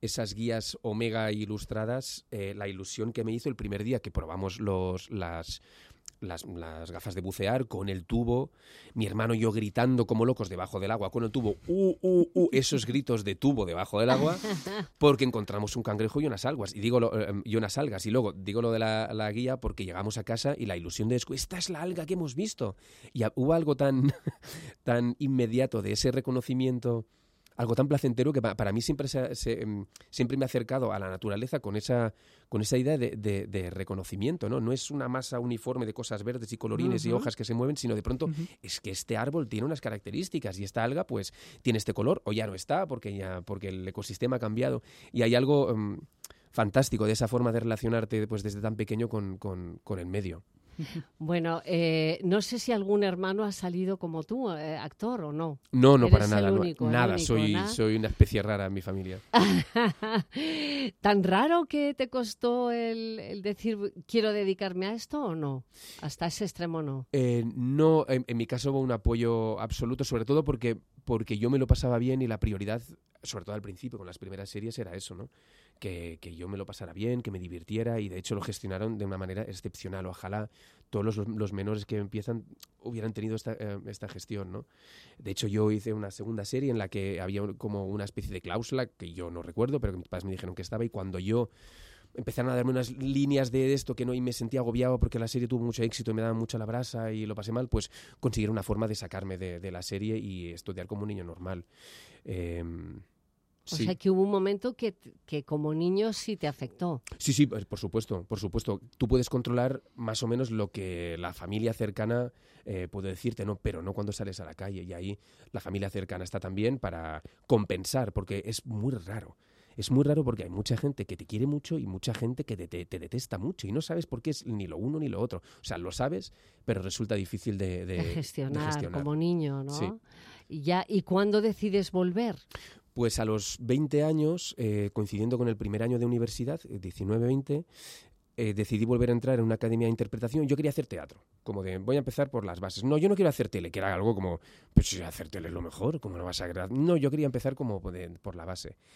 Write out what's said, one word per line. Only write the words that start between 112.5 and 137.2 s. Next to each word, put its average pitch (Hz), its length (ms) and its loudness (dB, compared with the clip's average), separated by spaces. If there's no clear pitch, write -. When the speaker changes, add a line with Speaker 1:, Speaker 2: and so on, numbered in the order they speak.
Speaker 1:
eh, 90 260 -6
puede 98 200 -6
decirte, 107 340 -4
¿no? 101 140 -2
Pero 87 240 -4
no 95 120 -6
cuando 104 180 -2
sales 98 280 -6
a 90 60 -10
la 76 80 -14
calle, 95 300 -8
y 90 100 -10
ahí 95 240 -6
la - 80 -6
familia 98 300 -4
cercana 92 340 -6
está 95 160 -6
también 104 380 0
para 82 460 -6
compensar, 104 640 2
porque 98 320 -4
es 110 220 -8
muy 113 260 -2
raro. 104 420 -8
Es 107 140 -4
muy 131 120 6
raro 147 200 4
porque 117 200 0
hay 87 80 -6
mucha 104 260 0
gente 139 280 -2
que 87 120 -10
te 87 80 -14
quiere 113 220 0
mucho 147 320 -2
y 117 80 -4
mucha 95 260 -4
gente 127 320 -2
que 113 100 -6
te, 87 120 -10
te, 87 180 -8
te 90 140 -8
detesta 107 400 -8
mucho 117 280 -6
y 98 60 -4
no 151 80 0
sabes 165 240 -4
por 120 160 -8
qué - 80 -4
es - 160 -6
ni 104 220 -4
lo 78 100 -8
uno 135 220 -2
ni 147 100 -2
lo 92 100 -4
otro. 107 200 -2
O - 260 -20
sea, - 140 -6
lo 90 120 -6
sabes, 160 400 -4
pero 98 180 0
resulta 107 320 -2
difícil 101 420 -4
de, 92 300 -2
de, 92 100 -2
Speaker 2:
De 85 60 0
gestionar, 139 400 -4
Speaker 1:
de - 80 -2
gestionar. 147 320 -4
Speaker 2:
como 147 140 0
niño, 156 480 0
¿no? 143 80 -6
Speaker 1:
Sí. 156 180 -2
Speaker 2:
Y 156 140 -8
ya, 175 260 2
¿y 196 140 2
cuándo 202 400 4
decides 202 500 2
volver? 185 460 2
Speaker 1:
Pues 120 260 2
a 113 60 2
los 107 340 0
veinte 139 460 4
años, 156 520 2
eh, 104 360 0
coincidiendo 110 440 0
con 120 120 2
el 110 80 0
primer 107 260 -2
año 120 160 2
de 120 60 2
universidad, 120 640 0
eh, 101 100 -8
diecinueve, 101 480 0